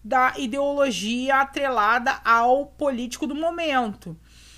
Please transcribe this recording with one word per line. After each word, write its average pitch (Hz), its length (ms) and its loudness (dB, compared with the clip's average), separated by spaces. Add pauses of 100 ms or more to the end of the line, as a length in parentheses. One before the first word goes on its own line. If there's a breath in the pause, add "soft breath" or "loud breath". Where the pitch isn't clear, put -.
da 254 360 2
ideologia 269 1040 0
atrelada 247 840 0
ao 247 440 4
político 254 600 -4
do 285 80 -6
momento. 285 840 -2 (400 loud breath)